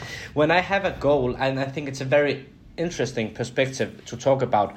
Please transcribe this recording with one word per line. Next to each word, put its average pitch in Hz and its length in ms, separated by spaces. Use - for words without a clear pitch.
when 151 160
I 175 120
have 190 240
a 160 60
goal, 131 440
and 135 240
I 139 60
think 139 240
it's 135 120
a 135 40
very 139 400
interesting 127 560
perspective 123 720
to 120 120
talk 135 240
about 107 360